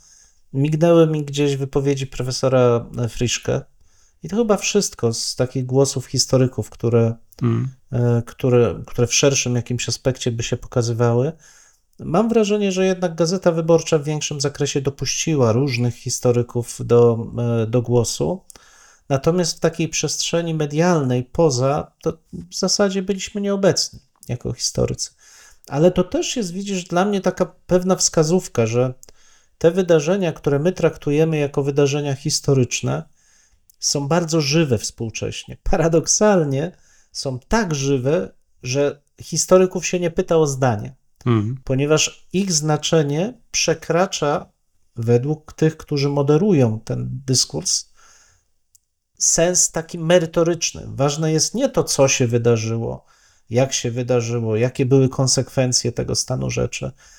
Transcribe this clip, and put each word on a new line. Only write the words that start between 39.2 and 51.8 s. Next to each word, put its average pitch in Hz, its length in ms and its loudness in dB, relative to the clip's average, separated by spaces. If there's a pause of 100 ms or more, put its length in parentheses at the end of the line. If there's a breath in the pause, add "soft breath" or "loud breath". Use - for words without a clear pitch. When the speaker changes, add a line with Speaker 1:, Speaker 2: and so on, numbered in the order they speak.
Speaker 1:
historyków 185 640 2
się 180 140 -2
nie 170 100 -2
pyta 170 260 0
o 160 100 4
zdanie, 131 500 -2 (300)
Speaker 2:
Mhm. 117 380 0
Speaker 1:
ponieważ 147 680 0
ich 190 200 -2
znaczenie 151 880 0 (100)
przekracza, 165 1040 -2 (440)
według 123 560 0
tych, 156 240 0
którzy 143 320 -2
moderują 143 760 2
ten 123 240 -6 (180)
dyskurs, - 640 -2 (1300 soft breath)
sens - 520 2
taki 165 280 -8
merytoryczny. 165 880 0
Ważne 143 460 0
jest 156 220 0
nie 262 140 0
to, 170 160 0